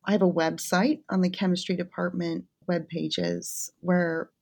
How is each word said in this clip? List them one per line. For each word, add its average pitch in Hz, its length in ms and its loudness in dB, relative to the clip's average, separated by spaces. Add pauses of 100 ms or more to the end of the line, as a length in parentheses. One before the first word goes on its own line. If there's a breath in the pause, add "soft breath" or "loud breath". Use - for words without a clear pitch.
I 196 100 0
have 196 100 4
a 185 80 6
website 170 760 2
on 185 120 0
the 180 80 2
chemistry 180 460 0
department 180 720 -4 (220)
web 170 220 -2
pages - 800 -4 (100)
where 170 500 0 (100)